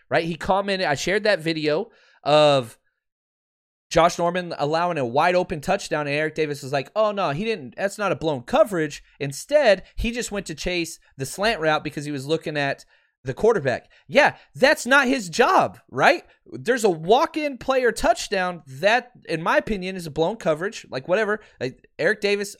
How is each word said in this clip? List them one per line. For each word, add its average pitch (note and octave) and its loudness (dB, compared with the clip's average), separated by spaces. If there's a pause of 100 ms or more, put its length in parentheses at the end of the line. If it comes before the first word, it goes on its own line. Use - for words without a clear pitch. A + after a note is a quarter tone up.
right? D#3+ 2
He E3+ -4
commented, F#3+ 0
I D3 0
shared G3 -2
that G#3 2
video D#3 -2 (340)
of C#3+ 4 (1120)
Josh E3 4
Norman F3 -2
allowing E3 -2
a C3+ -2
wide D3+ 2
open F3+ -2
touchdown, D#3+ -2
and C#3+ -4
Eric D3+ -2
Davis D3 -2
was C3+ -6
like, C3+ -4
"Oh, G#3+ 2
no, G3 -2
he D3 -4
didn't, F#3 -6
that's G3 -4
not G3+ -2
a D#3 0
blown D3+ -2
coverage." F#3+ 0 (160)
Instead, G3+ 2 (120)
he A3+ -2
just A#3 -6
went G3+ -6
to E3 -10
chase F3 -4 (180)
the C3+ -6
slant G3 -2
route D3+ 2
because D3+ -8
he D3 -8
was C3+ -8
looking D#3+ -2
at C#3 -2 (420)
the B2+ -4
quarterback. D#3 0 (180)
Yeah, A#3 4 (180)
that's C4+ 2
not C4+ 4
his B3 -2
job, A3+ 2 (100)
right? G3 2 (220)
There's G#3 -2
a G#3+ 4
walk-in C4+ 0
player B3+ 0
touchdown F#3 -2
that, G3 0 (160)
in D#3+ -4
my G#3+ 0
opinion, F#3+ -4
is F3 -10
a D#3+ -10
blown D#3+ -2
coverage, F#3 -4
like, C3+ -8
whatever. G#3 0 (200)
Like, - -8
Eric G#3 0
Davis G3+ -2